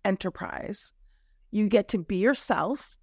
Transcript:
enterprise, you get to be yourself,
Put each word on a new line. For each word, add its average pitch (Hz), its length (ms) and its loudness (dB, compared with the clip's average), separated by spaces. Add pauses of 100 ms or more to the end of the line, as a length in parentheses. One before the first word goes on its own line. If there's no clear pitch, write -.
enterprise, - 880 -6 (580)
you 214 160 2
get 202 220 4
to 220 80 0
be 180 180 -4
yourself, 214 880 0